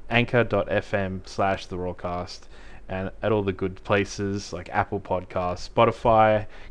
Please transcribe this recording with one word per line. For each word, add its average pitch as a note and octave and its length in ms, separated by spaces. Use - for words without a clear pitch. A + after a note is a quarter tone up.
anchor A#2+ 340
dot G#2 280
F G2+ 200
M F#2+ 320
slash F#2+ 420
the F#2 100
Rawcast. F2+ 640
And F#2 220
at G#2+ 100
all G#2+ 100
the G2 100
good F#2 320
places G2+ 680
like F2 200
Apple G#2 280
Podcasts, F2+ 680
Spotify, A2 760